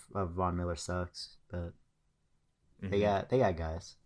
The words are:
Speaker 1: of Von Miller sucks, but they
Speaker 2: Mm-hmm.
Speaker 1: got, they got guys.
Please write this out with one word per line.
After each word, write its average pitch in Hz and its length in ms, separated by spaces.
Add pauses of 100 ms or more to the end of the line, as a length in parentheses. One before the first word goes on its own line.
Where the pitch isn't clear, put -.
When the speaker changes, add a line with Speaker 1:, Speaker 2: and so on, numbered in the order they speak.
(140)
Speaker 1:
of 92 180
Von 90 240
Miller 87 200
sucks, - 600 (140)
but 85 220 (1080)
they 98 80
Speaker 2:
Mm-hmm. 101 120
Speaker 1:
got, 101 300
they 127 80
got 98 180
guys. 82 380 (120)